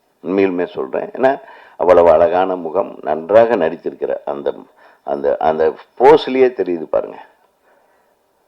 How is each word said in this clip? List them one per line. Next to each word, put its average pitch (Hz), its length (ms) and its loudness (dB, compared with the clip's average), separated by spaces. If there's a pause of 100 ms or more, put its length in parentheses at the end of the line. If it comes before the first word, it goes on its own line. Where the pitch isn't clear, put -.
(240)
உண்மையிலுமே 92 420 -2
சொல்றேன். 65 440 -8
ஏன்னா 131 300 -2 (380)
அவ்வளவு 85 340 4
அழகான 87 440 2
முகம், 87 460 -6
நன்றாக 92 540 2
நடித்திருக்கிற 78 720 -6
அந்த, 71 280 -6 (500)
அந்த, 69 340 -4
அந்த 78 360 -2 (260)
போஸ்லயே 131 480 4
தெரியுது 90 360 -4
பாருங்க. - 420 -8 (1200)